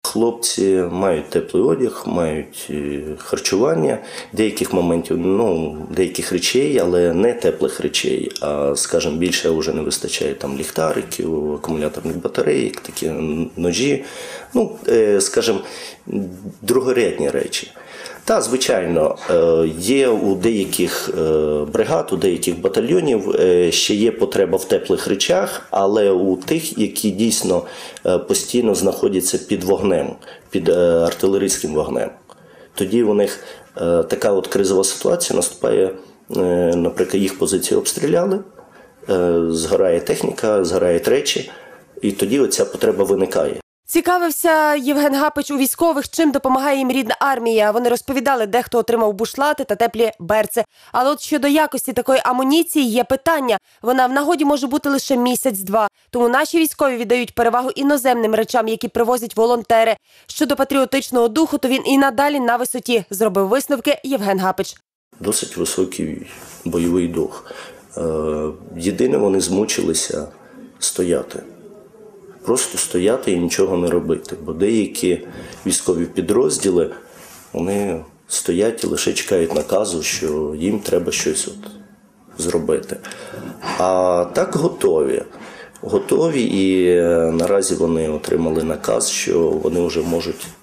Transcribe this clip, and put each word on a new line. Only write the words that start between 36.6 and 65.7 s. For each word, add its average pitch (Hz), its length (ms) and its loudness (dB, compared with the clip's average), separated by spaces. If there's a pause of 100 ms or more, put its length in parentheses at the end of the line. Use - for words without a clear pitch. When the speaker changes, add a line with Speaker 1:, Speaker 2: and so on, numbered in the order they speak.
Speaker 1:
наприклад, 87 460 0
їх 95 180 -2
позиції 95 380 0
обстріляли, 170 640 0 (680)
е, 87 400 2
згорає 85 500 2
техніка, 101 680 0
згорають 87 420 2
речі, - 440 0 (500)
і 107 100 0
тоді 117 280 0
оця 101 260 2
потреба 101 380 0
виникає. 90 520 0 (360)
Speaker 2:
Цікавився 320 840 2
Євген 285 400 2
Гапич 294 360 0
у 285 60 -2
військових, 269 520 0
чим 320 220 2
допомагає 269 460 2
їм 254 140 0
рідна 254 280 0
армія. 233 520 2
Вони 240 180 2
розповідали, 247 560 0
дехто 233 320 0
отримав 226 360 2
бушлати 277 500 -2
та 208 120 -2
теплі 226 440 0
берці. 214 440 0 (280)
Але 254 180 2
от 294 120 -2
щодо 285 260 0
якості 285 460 0
такої 247 300 2
амуніції 269 600 2
є 233 180 2
питання. 262 540 2 (240)
Вона 254 260 2
в 254 40 0
нагоді 294 340 2
може 285 220 2
бути 294 220 -2
лише 269 280 0
місяць-два. 220 720 0 (220)
Тому 240 200 2
наші 302 300 2
військові 285 380 0
віддають 240 380 0
перевагу 240 340 2
іноземним 247 640 2
речам, 220 320 0
які 220 200 -2
привозять 233 500 0
волонтери. 226 580 4 (320)
Щодо 277 280 0
патріотичного 269 720 2
духу, 294 300 2
то 269 100 0
він 262 180 2
і 277 120 4
надалі 277 420 2
на 233 160 2
висоті, 233 540 -2
зробив 196 380 2
висновки 269 560 0
Євген 208 360 0
Гапич. 185 360 -2 (440)
Speaker 1:
Досить - 380 -4
високий 85 720 -4 (380)